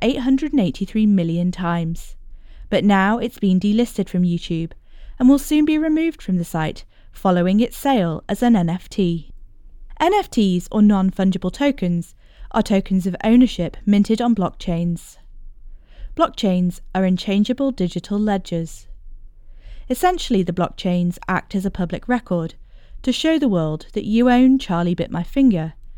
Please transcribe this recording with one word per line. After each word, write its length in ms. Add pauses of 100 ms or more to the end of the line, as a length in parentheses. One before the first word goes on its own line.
eight 180
hundred 340
and 80
eighty-three 440
million 460
times, 640 (540)
but 160
now 320
it's 220
been 200
delisted 480
from 160
YouTube 480 (480)
and 100
will 80
soon 280
be 120
removed 420
from 180
the 60
site 400 (280)
following 480
its 180
sale 500
as 140
an 140
N 120
F 220
T. 420 (680)
N 160
F 160
Ts, 400
or 100
non-fungible 720
tokens, 600 (340)
are 140
tokens 420
of 180
ownership 640
minted 340
on 140
blockchains. 840 (960)
Blockchains 680 (140)
are 80
unchangeable 640
digital 480
ledgers. 680 (1040)
Essentially, 500
the 120
blockchains 760
act 260
as 140
a 40
public 360
record 480 (480)
to 100
show 240
the 120
world 440
that 120
you 220
own 300
Charlie 380
Bit 160
My 100
Finger, 520 (240)